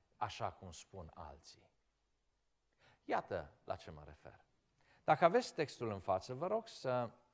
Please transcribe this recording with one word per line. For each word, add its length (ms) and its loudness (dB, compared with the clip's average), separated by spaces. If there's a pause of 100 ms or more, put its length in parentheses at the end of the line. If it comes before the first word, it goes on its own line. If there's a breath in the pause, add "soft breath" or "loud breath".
(160)
așa 340 -2
cum 220 -14
spun 420 -14
alții. 560 -16 (1300 soft breath)
Iată 480 -2 (120)
la 120 -4
ce 140 -14
mă 140 -12
refer. 400 -20 (600 soft breath)
Dacă 200 6
aveți 300 6
textul 360 0
în 100 -2
față, 340 0
vă 120 -2
rog 220 0
să 420 0 (240)